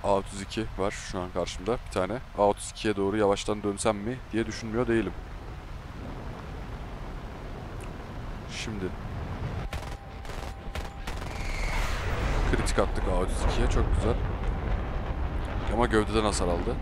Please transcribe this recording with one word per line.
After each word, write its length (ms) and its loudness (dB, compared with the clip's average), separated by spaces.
A 120 6
otuz 260 -2
iki 240 -2
var 140 2
şu 280 -6
an 140 -4
karşımda 440 0
bir 40 -10
tane. 260 0
A 100 8
otuz 240 2
ikiye 240 0
doğru 220 2
yavaştan 460 4
dönsem 340 2
mi 200 -4
diye 140 2
düşünmüyor 420 -2
değilim. 260 4
Şimdi. 340 -4
Kritik 280 4
attık 280 2
A 140 4
otuz 300 2
ikiye. 180 4
Çok 260 4
güzel. 200 4
Ama 120 6
gövdeden 380 4
hasar 240 4
aldı. 340 2